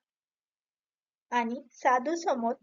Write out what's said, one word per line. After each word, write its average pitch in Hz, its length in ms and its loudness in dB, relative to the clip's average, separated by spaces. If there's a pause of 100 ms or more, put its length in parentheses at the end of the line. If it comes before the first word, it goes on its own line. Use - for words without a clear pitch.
(1300)
आणि 240 240 -2 (180)
साधू 262 440 2
समोर 254 460 0